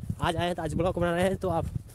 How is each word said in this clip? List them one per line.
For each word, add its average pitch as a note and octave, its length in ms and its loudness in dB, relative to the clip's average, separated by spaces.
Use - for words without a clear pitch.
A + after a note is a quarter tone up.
आज E3 140 2
आए E3+ 100 0
हैं F3 100 0
तो F3 80 -6
आज D3+ 100 -4
ब्लॉग E3+ 260 2
बना F3 120 2
रहे F3 120 2
हैं, F#3 120 2
तो F#3 140 -2
आप E3 160 0